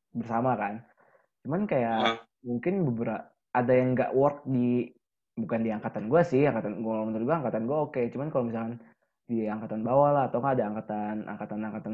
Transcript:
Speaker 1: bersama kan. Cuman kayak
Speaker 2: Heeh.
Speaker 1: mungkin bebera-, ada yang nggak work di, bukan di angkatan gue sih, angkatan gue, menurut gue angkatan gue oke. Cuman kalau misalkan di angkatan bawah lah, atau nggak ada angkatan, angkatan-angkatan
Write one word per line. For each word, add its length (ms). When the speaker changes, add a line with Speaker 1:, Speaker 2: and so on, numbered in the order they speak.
Speaker 1:
bersama 420
kan. 300
Cuman 240
kayak 380
Speaker 2:
Heeh. 140
Speaker 1:
mungkin 400
bebera-, 420
ada 240
yang 220
nggak 160
work 340
di, 460
bukan 300
di 80
angkatan 340
gue 160
sih, 220
angkatan 400
gue, 120
menurut 160
gue 140
angkatan 260
gue 160
oke. 220
Cuman 160
kalau 180
misalkan 300
di 200
angkatan 360
bawah 300
lah, 140
atau 160
nggak 160
ada 100
angkatan, 480
angkatan-angkatan 680